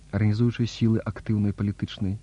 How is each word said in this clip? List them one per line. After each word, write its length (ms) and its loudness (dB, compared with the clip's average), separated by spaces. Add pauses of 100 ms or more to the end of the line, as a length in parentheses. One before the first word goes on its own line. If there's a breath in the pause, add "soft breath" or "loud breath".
(100)
арганізуючай 560 2
сілы 380 2
актыўнай 480 0
палітычнай 720 -4